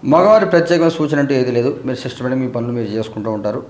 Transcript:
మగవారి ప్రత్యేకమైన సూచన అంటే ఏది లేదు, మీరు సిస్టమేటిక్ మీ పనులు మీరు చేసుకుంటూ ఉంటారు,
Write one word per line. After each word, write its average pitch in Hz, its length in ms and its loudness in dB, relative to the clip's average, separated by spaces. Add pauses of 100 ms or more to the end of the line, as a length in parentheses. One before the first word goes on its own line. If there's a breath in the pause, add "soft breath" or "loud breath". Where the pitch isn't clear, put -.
మగవారి 185 400 6
ప్రత్యేకమైన 170 440 2
సూచన 151 300 -2
అంటే 139 220 2
ఏది 127 100 0
లేదు, 120 340 0
మీరు 131 120 -4
సిస్టమేటిక్ 127 420 -6
మీ 127 80 -2
పనులు 120 240 -4
మీరు 117 160 -4
చేసుకుంటూ 110 440 -6
ఉంటారు, 107 380 -4